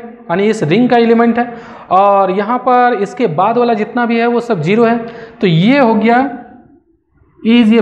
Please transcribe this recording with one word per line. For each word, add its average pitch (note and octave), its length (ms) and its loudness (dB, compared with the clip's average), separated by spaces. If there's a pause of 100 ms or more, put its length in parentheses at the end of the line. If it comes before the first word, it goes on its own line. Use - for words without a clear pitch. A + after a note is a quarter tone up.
(300)
यानी G3 180 0
इस G#3 160 -2
ring G#3+ 260 0
का A#3+ 80 2
element A#3 420 2
है। B3 140 -6 (380)
और G3 400 2
यहाँ G#3 280 -4
पर B3 420 0
इसके G3+ 340 -4
बाद G#3+ 220 0
वाला A#3+ 180 0
जितना G#3+ 300 -4
भी A#3 140 -2
है A#3 80 0
वो A#3+ 120 -2
सब A3+ 220 -4
ज़ीरो G#3+ 240 2
है। A#3 120 0 (440)
तो G3+ 60 2
ये G3 320 2
हो A3+ 160 2
गया A#3 240 2 (1200)
is A3+ 280 4
a A3+ 100 4